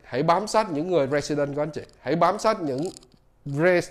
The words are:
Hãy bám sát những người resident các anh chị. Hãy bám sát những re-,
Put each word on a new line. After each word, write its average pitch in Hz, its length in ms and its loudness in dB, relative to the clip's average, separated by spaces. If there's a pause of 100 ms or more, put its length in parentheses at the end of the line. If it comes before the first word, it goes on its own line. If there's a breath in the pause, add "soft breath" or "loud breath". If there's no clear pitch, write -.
Hãy 127 200 -4
bám 180 240 2
sát 214 240 0
những 160 200 -4
người 151 160 2
resident 143 500 -2
các 147 60 -2
anh 156 80 -6
chị. 135 100 -10 (200)
Hãy 139 160 -2
bám 175 220 4
sát 220 220 0
những 143 280 -4 (580)
re-, 170 340 2 (100)